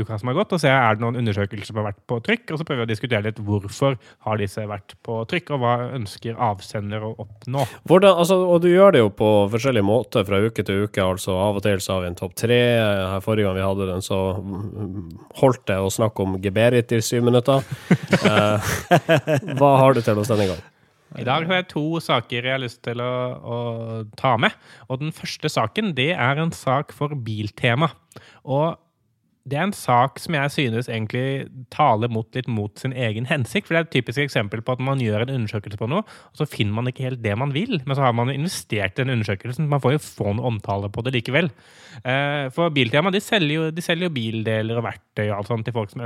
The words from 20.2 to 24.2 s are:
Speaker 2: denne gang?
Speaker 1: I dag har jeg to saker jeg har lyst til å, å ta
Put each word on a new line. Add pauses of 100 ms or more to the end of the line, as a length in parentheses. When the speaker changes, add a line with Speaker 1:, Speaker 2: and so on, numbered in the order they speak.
Speaker 2:
denne
gang? (580)
Speaker 1:
I
dag
har
jeg
to
saker
jeg
har
lyst
til
å, (260)
å (600)
ta